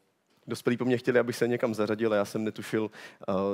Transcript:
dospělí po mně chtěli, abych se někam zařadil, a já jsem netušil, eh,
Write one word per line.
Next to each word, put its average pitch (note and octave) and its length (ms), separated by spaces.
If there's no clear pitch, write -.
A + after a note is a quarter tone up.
dospělí A#2+ 300
po B2 80
mně C3 120
chtěli, B2 220
abych A#2+ 160
se A#2 120
někam A#2+ 260
zařadil, G#2+ 400
a - 20
já G2+ 100
jsem A2 180
netušil, G#2+ 480
eh, - 420